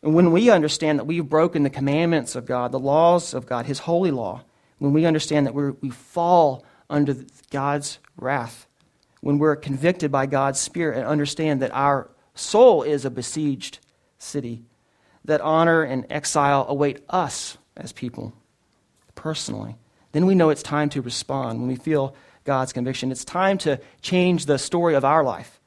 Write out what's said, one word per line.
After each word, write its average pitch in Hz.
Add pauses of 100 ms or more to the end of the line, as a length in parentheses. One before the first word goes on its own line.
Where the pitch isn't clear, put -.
And 156
when 175
we 214
understand 151
that 117
we've 160
broken 160
the 143
commandments 143
of 127
God, 123
the 131
laws 165
of 127
God, 120
his 135
holy 170
law, 120 (360)
when 139
we 156
understand 156
that 120
we're, 139
we 135
fall 170 (240)
under 143 (360)
God's 143 (180)
wrath, 123 (560)
when 147
we're 151
convicted 147
by 135
God's 139
Spirit 156
and 127
understand 147
that 135
our 139 (240)
soul 214
is 139
a 131
besieged 131 (400)
city, 117 (600)
that 156
honor 160
and 131
exile 143
await 143
us - (200)
as -
people, 117 (840)
personally, 113 (360)
then 156
we 190
know 170
it's 147
time 147
to 143
respond 120
when 123
we 127
feel 139 (300)
God's 131
conviction. 127
It's 127
time 190
to 147 (220)
change 180
the 143
story 170
of 135
our 151
life. -